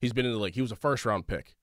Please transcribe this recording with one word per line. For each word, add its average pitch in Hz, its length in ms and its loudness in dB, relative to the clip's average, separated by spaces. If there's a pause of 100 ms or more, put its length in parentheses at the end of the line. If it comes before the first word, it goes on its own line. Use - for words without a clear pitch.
He's 120 140 0
been 123 100 2
in 120 80 0
the 110 60 0
league. 95 160 -2
He 127 80 0
was 113 100 0
a 104 40 -8
first-round 117 500 0
pick. - 360 -6